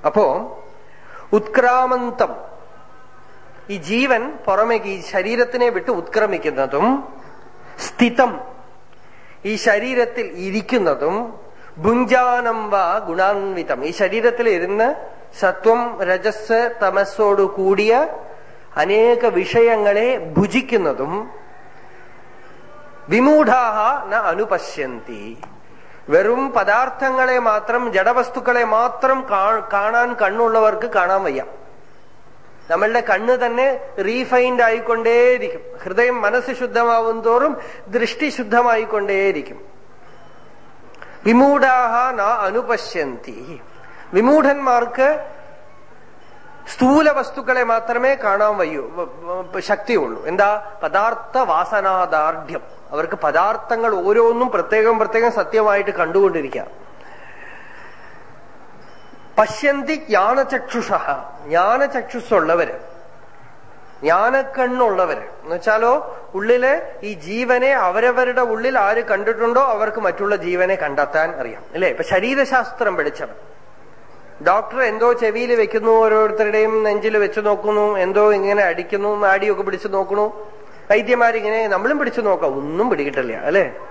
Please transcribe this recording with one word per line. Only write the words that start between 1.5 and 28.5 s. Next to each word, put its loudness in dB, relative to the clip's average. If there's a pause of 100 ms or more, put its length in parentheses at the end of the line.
ഈ -6
ജീവൻ 0 (160)
പുറമേക്ക് 2
ഈ -8
ശരീരത്തിനെ 0
വിട്ട് -2
ഉത്ക്രമിക്കുന്നതും, 0 (680)
സ്ഥിതം, 2 (1040)
ഈ -2
ശരീരത്തിൽ 0
ഇരിക്കുന്നതും, -2 (380)
ഭുഞ്ചാനം 2
വാ 2
ഗുണാൻവിതം, -2
ഈ -4
ശരീരത്തിൽ 0
ഇരുന്ന് 0 (440)
സത്വം 2
രജസ് 0
തമസ്സോടു 2
കൂടിയ 2 (680)
അനേക 4
വിഷയങ്ങളെ 2
ഭുജിക്കുന്നതും, -2 (1800)
വിമൂഢാഹ 4
ന -2
അനുപശ്യന്തി, -4 (720)
വെറും 2
പദാർത്ഥങ്ങളെ 2
മാത്രം, 0
ജഡവസ്തുക്കളെ 2